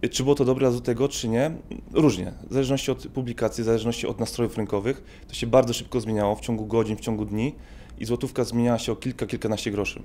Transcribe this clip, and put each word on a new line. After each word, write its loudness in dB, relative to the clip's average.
Y, 0
czy -2
było 6
to 2
dobre 4
dla 6
złotego, 0
czy -4
nie? 2
Różnie. 4
W -8
zależności 0
od -2
publikacji, -2
w 0
zależności 2
od -4
nastrojów -2
rynkowych, -2
to -14
się -4
bardzo 6
szybko -2
zmieniało 2
w -8
ciągu -2
godzin, 2
w -10
ciągu -2
dni -2
i -8
złotówka 0
zmieniała 2
się -2
o -2
kilka, -4
kilkanaście -2
groszy. -2